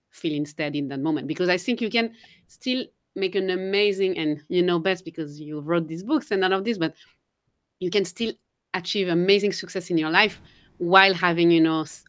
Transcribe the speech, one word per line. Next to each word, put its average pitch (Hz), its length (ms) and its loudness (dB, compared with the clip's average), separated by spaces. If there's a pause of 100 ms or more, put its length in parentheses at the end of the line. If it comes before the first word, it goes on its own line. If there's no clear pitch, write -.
feel - 240 -6
instead 147 420 -4
in 143 120 -2
that 135 120 -6
moment. 143 280 -2
Because 175 220 -2
I 180 80 2
think 233 240 -2
you 220 80 -2
can 226 260 -2 (320)
still 254 380 -6 (300)
make 190 200 -4
an 190 160 -2
amazing, 190 640 0
and 151 320 -2
you 180 140 2
know 175 160 2
best 180 260 -2
because 151 340 -10
you 151 200 -10
wrote 165 280 -2
these 165 160 -8
books 233 280 -2
and 190 120 0
all 185 100 2
of 190 100 -2
this, 220 160 -2
but 160 160 -2 (840)
you 185 120 -4
can 196 140 0
still 226 280 -6 (400)
achieve 185 360 -2
amazing 190 420 2
success 185 380 -8
in 175 80 2
your 156 120 0
life 196 320 2 (360)
while 190 360 6
having, 170 380 4
you 165 100 6
know, 160 200 2
s-, - 280 -12